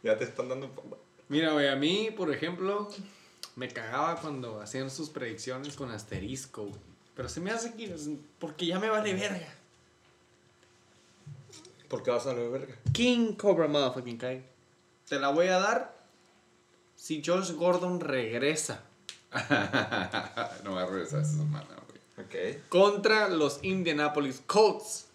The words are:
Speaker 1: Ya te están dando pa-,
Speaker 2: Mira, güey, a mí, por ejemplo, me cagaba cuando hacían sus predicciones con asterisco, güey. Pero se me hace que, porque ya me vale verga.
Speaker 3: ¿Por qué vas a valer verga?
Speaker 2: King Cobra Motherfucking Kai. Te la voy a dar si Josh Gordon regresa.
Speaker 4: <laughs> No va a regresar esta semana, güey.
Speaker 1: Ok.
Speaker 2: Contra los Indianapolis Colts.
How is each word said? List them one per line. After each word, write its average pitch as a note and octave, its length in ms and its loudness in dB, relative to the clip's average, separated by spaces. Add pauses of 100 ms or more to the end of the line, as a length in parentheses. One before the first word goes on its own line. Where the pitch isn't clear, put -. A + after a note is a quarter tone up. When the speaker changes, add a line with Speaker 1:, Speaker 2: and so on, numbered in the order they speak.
Speaker 1:
Ya A2 160 4
te B2+ 60 -2
están B2 240 -6
dando C3 200 -8
pa-, - 280 -16 (320)
Speaker 2:
Mira, D#3 240 2
güey, C#3+ 140 4
a C3+ 80 2
mí, F#3+ 400 2
por F3+ 160 -2
ejemplo, F#3 600 -4 (640)
me B2 140 -8
cagaba B2+ 520 -4
cuando B2 400 -8
hacían C3 300 -6
sus D3+ 180 -8
predicciones C3 680 -8
con C3 140 -8
asterisco, G#2+ 760 -8
güey. G2 140 -12 (360)
Pero B2+ 120 -8
se - 120 -8
me F3+ 100 -4
hace A3+ 240 -4
que, G#3 220 -10 (420)
porque E3+ 300 -6
ya F3+ 100 0
me G#3+ 120 0
vale G#3+ 260 2
verga. F#3+ 320 -4 (2500)
Speaker 3:
¿Por A#2 140 -6
qué B2 80 0
vas A#2+ 160 0
a C3 60 -2
valer A#2+ 180 -2
verga? C3 240 -8 (180)
Speaker 2:
King A#3 400 4
Cobra E3+ 340 4
Motherfucking B2+ 520 0
Kai. C3 260 -6 (640)
Te C#3+ 100 -2
la C#3 100 2
voy E3 180 6
a F#3 120 6
dar G#3+ 380 0 (960)
si D3+ 300 -6
Josh F3 280 2
Gordon F3+ 460 2
regresa. C3 840 -2 (480)
Speaker 4:
<laughs> G#2+ 1300 0
No G2 120 -4
va F2+ 80 0
a - 20 0
regresar F2 360 -2
esta - 160 0
semana, - 300 -2 (200)
güey. - 400 -18 (260)
Speaker 1:
Ok. - 160 -12
Speaker 2:
Contra G3+ 600 6
los D3+ 340 2
Indianapolis D3+ 840 0
Colts. - 680 4